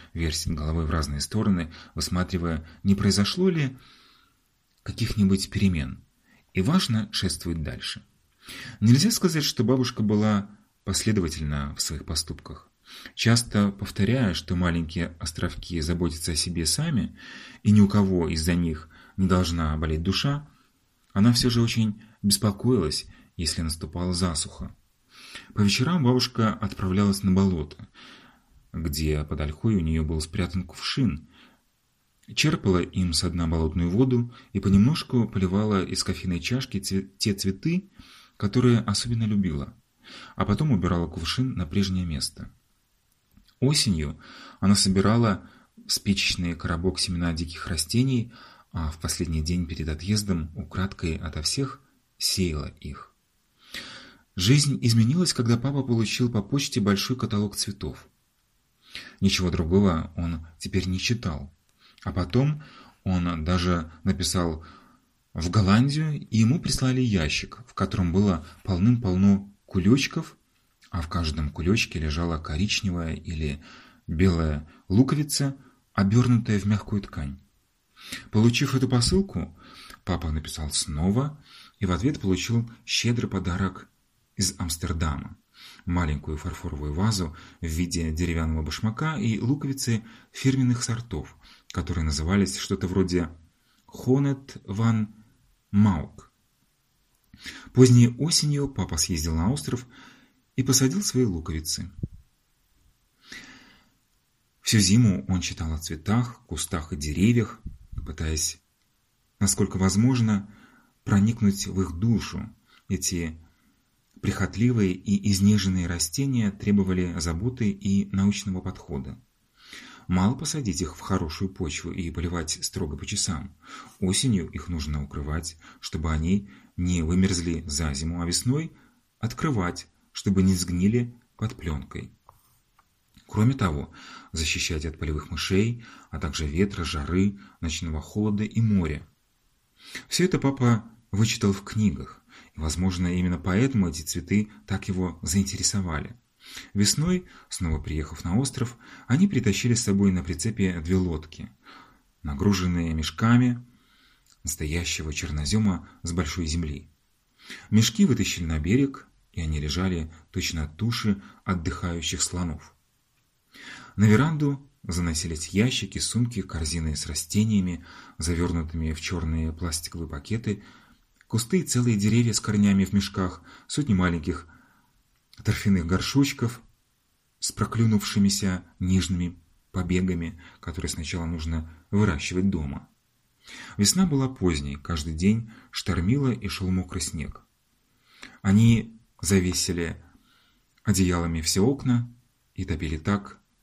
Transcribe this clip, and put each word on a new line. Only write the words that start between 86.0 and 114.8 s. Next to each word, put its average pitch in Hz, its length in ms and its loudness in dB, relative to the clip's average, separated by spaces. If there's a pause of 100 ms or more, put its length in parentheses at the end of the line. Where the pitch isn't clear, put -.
фарфоровую 76 560 -8
вазу 92 420 -2 (240)
в 87 60 -8
виде 82 460 -2
деревянного 80 500 0
башмака 110 560 -4
и 113 220 0
луковицы 135 640 -2 (280)
фирменных 127 520 2
сортов – - 520 -6 (360)
которые 82 340 -2
назывались 85 520 0
что-то - 300 -4
вроде 90 420 0 (560)
Хонет 139 800 0
ван 110 500 0 (560)
Маук. 101 600 2 (1400)
Поздней 120 440 10
осенью 147 500 0
папа 87 300 -4
съездил 80 380 -2
на 85 160 2
остров 131 340 -4 (720)
и 131 80 0
посадил 135 400 2
свои 127 220 0
луковицы. 80 640 -6 (2750)
Всю 113 120 4
зиму 101 500 4
он 90 100 2
читал 80 320 -6
о 80 60 -4
цветах, 104 680 -2
кустах - 460 -8
и 78 60 -6
деревьях, 95 640 0 (440)
пытаясь, 78 560 -6 (800)
насколько 101 380 0
возможно, 107 760 2 (520)
проникнуть 104 640 2
в 92 140 -2
их 82 120 -2
душу. 92 560 -2 (400)
Эти 85 500 -4 (800)
прихотливые 104 680 0